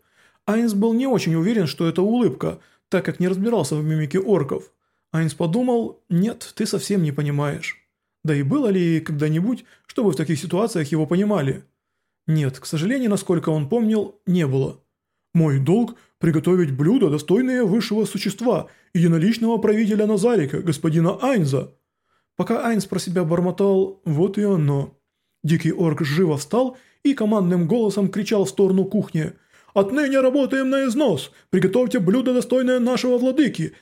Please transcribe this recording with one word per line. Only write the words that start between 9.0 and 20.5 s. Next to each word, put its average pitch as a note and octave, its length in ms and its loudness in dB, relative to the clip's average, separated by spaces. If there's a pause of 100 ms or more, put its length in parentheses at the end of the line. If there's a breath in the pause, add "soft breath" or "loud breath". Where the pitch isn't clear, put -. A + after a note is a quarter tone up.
чтобы G#3 240 0
в F#3 40 -4
таких D#3 240 -2
ситуациях F3 520 -2
его D#3 140 0
понимали? F3+ 600 -2 (600)
Нет, D3 340 0
к - 60 -20
сожалению, A3 440 -2
насколько F3+ 400 0
он D3+ 180 0
помнил, A3 580 0
не F3 220 2
было. C3+ 320 -2 (540)
«Мой D#3 260 2
долг – F#3 360 0 (240 soft breath)
приготовить E3 520 2
блюда, E3 380 2
достойные A#3+ 560 0
высшего G#3 400 0
существа, - 640 -4 (260 loud breath)
единоличного G3+ 640 2
правителя G#3+ 480 2
Назарика, G3+ 560 0